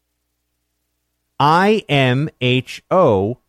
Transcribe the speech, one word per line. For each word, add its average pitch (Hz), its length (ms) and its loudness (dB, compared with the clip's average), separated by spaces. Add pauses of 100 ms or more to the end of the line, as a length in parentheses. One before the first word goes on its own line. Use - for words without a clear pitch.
(1400)
I 180 500 2
M 139 400 0 (120)
H 127 500 -4
O, 117 480 0 (100)